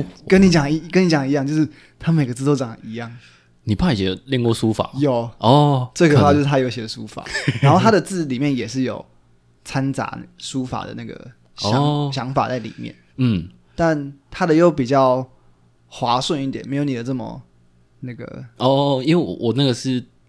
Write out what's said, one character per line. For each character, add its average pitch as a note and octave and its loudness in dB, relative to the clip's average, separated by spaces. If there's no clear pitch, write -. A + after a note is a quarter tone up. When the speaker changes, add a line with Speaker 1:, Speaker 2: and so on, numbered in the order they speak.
Speaker 1:
跟 F#3+ 6
你 F#3+ 8
讲 D3+ 2
一， D#3 0
Speaker 2:
诶， D#3+ -12
我 E3+ -16
Speaker 1:
跟 F#3 4
你 F3+ 2
讲 D3 2
一 C3+ 0
样， C#3 0
就 D3+ -4
是 D#3 2
他 - -4
每 D#3 2
个 A#2+ -6
字 C3 -6
都 C#3+ 4
长 B2+ -4
得 A2 -16
一 A2 -12
样。 A#2 -12
Speaker 2:
你 G#2+ 0
爸 F3+ 2
以 A#2 0
前 F#2+ 0
有 F#2+ -4
练 C3 -2
过 A#2 4
书 A2 0
法 - -2
吗？ C3 -10
Speaker 1:
有。 B2 0
Speaker 2:
哦。 C3+ 4
Speaker 1:
最 E3+ 4
可 C#3+ 6
怕 D3 6
就 D3 4
是 C#3+ 2
他 C#3+ 2
有 B2+ 0
写 A2+ -8
书 A2+ -12
法。 - -16
Speaker 2:
可 - -4
能。 - -4
Speaker 1:
然 C#3+ 6
后 F3 6
他 G3+ 2
的 G#3 4
字 F3+ -4
里 B2+ -4
面 C#3+ 0
也 A#2 -4
是 B2 -4
有 G#2+ -6
掺 C3+ -4
杂 - -6
书 - -8
法 B2 -8
的 G#2 -12
那 A#2 -12
个 - -16
想， G#2 -2
Speaker 2:
哦。 D3 0
Speaker 1:
想 C3 -6
法 A#2 0
在 B2+ -4
里 A2+ -12
面。 A#2 -12
Speaker 2:
嗯。 G#2 0
Speaker 1:
但 D3+ -2
他 - -4
的 D#3+ 4
又 E3+ 6
比 C#3+ -2
较 C3 2
滑 A#2+ -2
顺 C#3+ -4
一 C3+ -4
点， A#2 -10
没 C3+ -4
有 C#3+ -2
你 C#3 -2
的 A#2 -6
这 C3 -6
么 A#2 -10
那 B2+ -12
个。 B2 -14
Speaker 2:
哦， C3+ 2
因 D#3+ 4
为 E3 0
我， F2+ -4
我 A2+ 0
那 C#3 2
个 B2+ 2
是 B2+ -4